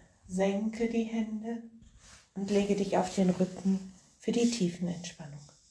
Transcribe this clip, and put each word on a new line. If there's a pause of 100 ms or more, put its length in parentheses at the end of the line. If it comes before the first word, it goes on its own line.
(280)
senke
die
Hände (720)
und
lege
dich
auf
den
Rücken (260)
für
die
Tiefenentspannung. (320)